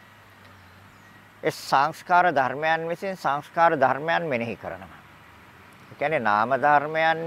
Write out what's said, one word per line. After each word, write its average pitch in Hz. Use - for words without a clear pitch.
ඒ 156
සංස්කාර 160
ධර්මයන් 151
විසින් 185
සංස්කාර 165
ධර්මයන් 143
මෙනෙහි 117
කරනවා. 90
ඒ -
කියන්නේ 147
නාම 110
ධර්මයන් 151